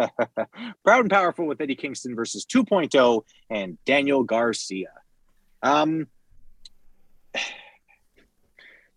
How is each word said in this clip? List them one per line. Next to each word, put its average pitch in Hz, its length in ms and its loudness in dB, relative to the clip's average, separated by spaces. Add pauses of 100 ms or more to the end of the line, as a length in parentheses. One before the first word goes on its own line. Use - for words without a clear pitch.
(840)
Proud 233 180 6
and 202 80 0
Powerful 180 360 2
with 139 140 -6
Eddie 135 160 -4
Kingston 127 400 -10
versus 107 280 -6
two 247 200 2
point 170 320 0
oh 120 280 4 (240)
and 95 360 -6
Daniel 139 400 2
Garcia. 110 680 -4 (720)
Um, 151 440 0 (1300)
<sighs> - 60 -6 (1600)